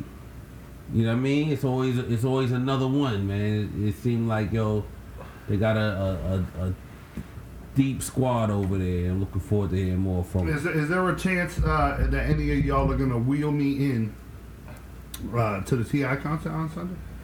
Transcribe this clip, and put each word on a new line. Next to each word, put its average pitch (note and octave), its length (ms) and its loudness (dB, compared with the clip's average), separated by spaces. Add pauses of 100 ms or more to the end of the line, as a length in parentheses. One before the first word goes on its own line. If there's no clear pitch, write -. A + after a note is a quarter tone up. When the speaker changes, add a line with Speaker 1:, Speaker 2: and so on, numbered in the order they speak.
(920)
Speaker 1:
you A2+ 100 4
know A2+ 60 2
what A#2 80 2
I B2+ 40 0
mean? C#3+ 300 2
It's C3+ 120 0
always, B2+ 340 2
it's A#2 280 0
always C3 260 2
another C3 360 2
one, C3 400 2
man. G#2 440 0 (120)
It, G#2 60 2
it G2+ 60 0
seemed A#2 320 0
like, G#2+ 240 0
yo, G#2+ 320 2 (640)
they G#2 100 2
got A2 200 4
a, - 20 2
a, F#2+ 840 0
a, F#2 60 0
a F#2 60 0 (1000)
deep C3+ 260 2
squad A#2+ 500 2
over G2 260 2
there. F2+ 340 2
I'm F#2+ 100 2
looking F#2+ 200 -2
forward G2+ 300 2
to F#2 60 2
hearing F#2 220 2
more F#2 260 0
from F2+ 240 0
Speaker 2:
Is C#3+ 140 -2
Speaker 1:
them. E3+ 100 0
Speaker 2:
there, D3+ 100 2
is D3 60 -2
there F#3 200 2
a E3+ 80 0
chance, F3+ 420 0
uh, C#3+ 500 4
that C#3 200 2
any D3 280 2
of C3+ 80 4
y'all C#3 260 4
are B2+ 60 0
gonna B2+ 200 2
wheel C#3+ 340 2
me C#3 400 2
in, A2 220 0 (1200)
uh, G#2+ 280 0
to C3 160 0
the A2+ 80 0
T C#3+ 180 0
I C3 140 0
concert D#3 340 -4
on D#3 180 -4
Sunday? E3+ 260 -8 (280)